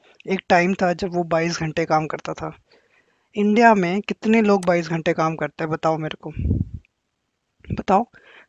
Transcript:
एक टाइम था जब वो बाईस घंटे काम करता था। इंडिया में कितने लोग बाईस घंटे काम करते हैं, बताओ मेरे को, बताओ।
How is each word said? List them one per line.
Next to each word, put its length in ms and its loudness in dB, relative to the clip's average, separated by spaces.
एक 120 -2
टाइम 240 4
था 200 0
जब 220 -6
वो 80 -2
बाईस 360 -2
घंटे 260 -4
काम 220 0
करता 260 -10
था। 240 -10
इंडिया 400 6
में 260 0
कितने 400 0
लोग 240 2
बाईस 240 0
घंटे 240 -2
काम 220 0
करते 280 -6
हैं, 80 -4
बताओ 260 0
मेरे 240 -8
को, 80 -12
बताओ। 320 0